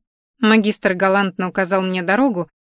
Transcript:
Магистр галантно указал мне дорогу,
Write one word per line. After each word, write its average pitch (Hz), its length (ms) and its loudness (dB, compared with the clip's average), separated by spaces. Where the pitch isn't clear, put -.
Магистр 214 560 2
галантно 190 520 0
указал 190 340 -2
мне 185 200 -2
дорогу, 190 480 0